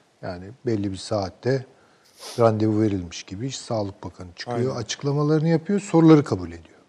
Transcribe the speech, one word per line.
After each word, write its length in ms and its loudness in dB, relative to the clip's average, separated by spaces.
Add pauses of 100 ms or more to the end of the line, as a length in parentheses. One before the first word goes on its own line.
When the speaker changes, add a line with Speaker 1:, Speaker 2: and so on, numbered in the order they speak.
(220)
Speaker 1:
yani 220 -12 (220)
belli 260 -2
bir 40 -8
saatte 680 -4 (760)
randevu 420 2
verilmiş 420 -4
gibi 240 -10
işte 180 -12
Sağlık 400 -6
Bakanı 320 -16
çıkıyor, 220 -8
Speaker 2:
Aynen. 120 -2
Speaker 1:
açıklamalarını 800 -2
yapıyor, 320 0
soruları 440 8
kabul 240 -4
ediyor. 300 -18 (100)